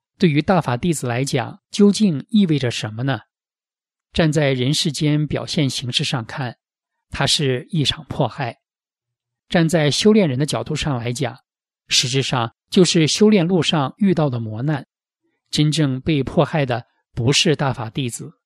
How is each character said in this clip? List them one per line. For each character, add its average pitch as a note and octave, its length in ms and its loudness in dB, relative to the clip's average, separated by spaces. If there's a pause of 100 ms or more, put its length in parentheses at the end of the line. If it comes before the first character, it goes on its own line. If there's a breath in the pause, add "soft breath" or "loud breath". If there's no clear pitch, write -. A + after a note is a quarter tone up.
(180)
对 F3 120 4
于 D3 120 2
大 F#3 180 2
法 B2+ 160 -2
弟 F3 180 -2
子 C#3 140 -6
来 A#2+ 160 -2
讲， A#2+ 380 -4 (100)
究 G3+ 180 6
竟 F#3 400 0
意 G#3 160 4
味 D#3 140 0
着 B2 100 -2
什 A2 240 -6
么 A2+ 100 -8
呢？ C3 180 -2 (920)
站 E3 180 2
在 D3 220 2
人 B2+ 220 0
世 D3+ 180 -2
间 D3+ 340 0
表 A#2+ 200 -6
现 C#3 240 -2
形 A#2+ 200 -6
式 C3+ 140 -2
上 B2+ 220 -4
看， B2 320 -8 (520)
它 - 180 -2
是 C3 420 -2
一 D3+ 160 -2
场 - 200 -4
迫 - 220 -2
害。 A#2 320 -10 (920)
站 E3 200 2
在 D3+ 220 2
修 G#3+ 200 4
炼 G#3+ 160 4
人 B2+ 120 -2
的 D3+ 80 0
角 A2+ 160 -4
度 D#3 120 -6
上 C#3+ 220 -4
来 A#2 160 -4
讲， B2 240 -6 (500)
实 - 220 0
质 C3 140 0
上 A#2 320 -4 (160)
就 F#3+ 120 6
是 D#3+ 240 4
修 G#3 220 4
炼 G3+ 160 4
路 F3+ 160 2
上 C#3+ 360 -2
遇 G3 160 2
到 D#3 160 2
的 A#2+ 100 -4
磨 A2 240 -6
难。 D3 240 -4 (640)
真 D3+ 200 2
正 C#3 300 0
被 D3+ 220 0
迫 D#3 200 0
害 C#3 220 -2
的 A#2 220 -4 (260)
不 A#2+ 180 0
是 D3 240 2
大 C#3 160 0
法 A2+ 180 -8
弟 B2+ 200 -6
子。 C3+ 240 -12 (120)